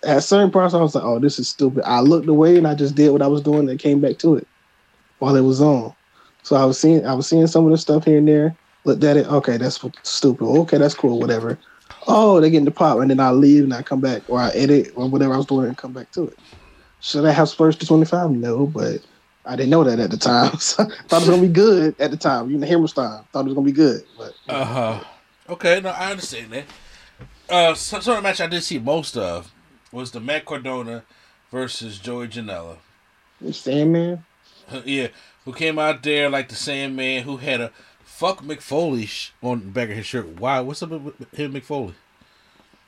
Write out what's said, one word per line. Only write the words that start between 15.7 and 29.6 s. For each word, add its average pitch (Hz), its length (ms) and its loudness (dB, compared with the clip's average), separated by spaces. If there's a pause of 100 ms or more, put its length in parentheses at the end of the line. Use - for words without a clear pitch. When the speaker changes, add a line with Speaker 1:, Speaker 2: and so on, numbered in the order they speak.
Speaker 1:
come 127 160 -14
back 127 180 -18
to 175 160 -6
it. - 100 -20 (600)
Should 147 240 -4
I 156 80 4
have 156 160 2
splurged 160 320 2
the 165 60 -10
twenty-five? 160 440 2
No, 120 360 -2
but 143 340 -6 (440)
I 127 120 -10
didn't 131 140 0
know 160 140 6
that 117 160 0
at 104 100 -2
the 110 60 -6
time. 120 400 2
<laughs> - 20 -8
So - 260 -2
I - 20 -4
thought - 360 -2
it 165 60 2
was - 0 -
gonna 180 140 6
be 190 60 4
good 175 520 4
at 143 100 -2
the - 60 -8
time. 127 340 -2
You 147 80 -4
know, 143 80 -6
Hammerstein 147 640 -2
thought 135 80 -6
it 135 40 -2
was 135 100 -4
gonna 139 120 0
be 139 60 2
good, 135 320 2 (120)
but - 180 -16 (140)
Speaker 2:
Uh-huh. 120 520 -6 (500)
Okay, 175 300 0
no, 185 100 -8
I 185 220 -8
understand 120 400 -14
that. 135 120 -12 (840)
Uh, 170 260 2
so, - 260 -10
so 233 140 -2
the 208 80 -6
match 190 180 -4
I 170 60 -4
did 170 160 -6
see 156 160 -8
most 143 380 -4
of 87 360 -8 (400)